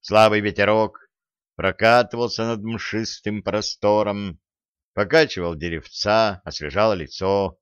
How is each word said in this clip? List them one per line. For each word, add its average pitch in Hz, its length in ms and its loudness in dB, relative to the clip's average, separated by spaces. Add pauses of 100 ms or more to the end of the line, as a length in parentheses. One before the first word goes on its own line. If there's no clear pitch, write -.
Слабый 107 400 4
ветерок 104 680 0 (440)
прокатывался 113 920 0
над 113 160 -4
мшистым 110 800 -6
простором, 101 960 -2 (540)
покачивал 101 640 0
деревца, 92 880 -2
освежал 92 500 -2
лицо. 95 680 -2